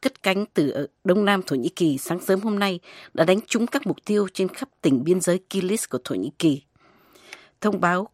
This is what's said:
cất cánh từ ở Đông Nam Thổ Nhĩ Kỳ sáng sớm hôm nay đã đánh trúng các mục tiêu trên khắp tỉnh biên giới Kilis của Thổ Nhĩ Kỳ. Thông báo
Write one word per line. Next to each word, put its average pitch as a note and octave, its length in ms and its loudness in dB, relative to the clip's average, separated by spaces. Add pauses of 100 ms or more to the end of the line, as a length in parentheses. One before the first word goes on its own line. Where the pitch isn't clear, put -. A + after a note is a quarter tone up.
cất - 220 -6
cánh G3 300 0
từ D3 160 2
ở C#3+ 180 -4 (160)
Đông G3+ 220 2
Nam G3 180 2
Thổ - 120 -2
Nhĩ C3 140 -2
Kỳ D3+ 280 0
sáng E3+ 220 -6
sớm F#3+ 220 0
hôm G#3 180 -2
nay F#3+ 200 0 (340)
đã E3 120 2
đánh F#3+ 220 4
trúng A#3 200 0
các C#4 200 -4
mục E3+ 180 -2
tiêu G#3 280 0
trên F#3+ 140 0
khắp - 220 -12 (120)
tỉnh C3+ 220 4
biên F3+ 180 2
giới F3+ 180 0 (100)
Kilis F#3+ 400 -2
của B2 140 -4
Thổ B2 120 -6
Nhĩ G2+ 240 -4
Kỳ. D3 220 2 (1000)
Thông G3+ 200 0
báo F3+ 320 0